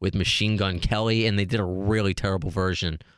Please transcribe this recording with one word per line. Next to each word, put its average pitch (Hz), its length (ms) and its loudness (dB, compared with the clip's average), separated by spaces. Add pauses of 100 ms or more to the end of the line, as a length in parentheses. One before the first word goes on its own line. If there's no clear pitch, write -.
with 92 120 0
Machine 104 440 0
Gun 95 220 0
Kelly, 113 460 2
and 101 140 2
they 101 60 2
did 110 140 0
a 98 60 0
really 98 480 0
terrible 95 360 -2
version, 90 500 -2 (180)